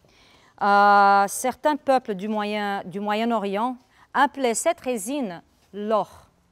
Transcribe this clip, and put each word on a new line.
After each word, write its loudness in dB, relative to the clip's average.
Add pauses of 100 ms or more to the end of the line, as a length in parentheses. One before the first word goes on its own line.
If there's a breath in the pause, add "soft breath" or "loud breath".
(600 soft breath)
euh, 6
certains -2
peuples -2
du -10
Moyen, -4
du -12
Moyen-Orient -4 (340 soft breath)
appelaient 0
cette -4
résine -6 (280)
l'or. -4 (240)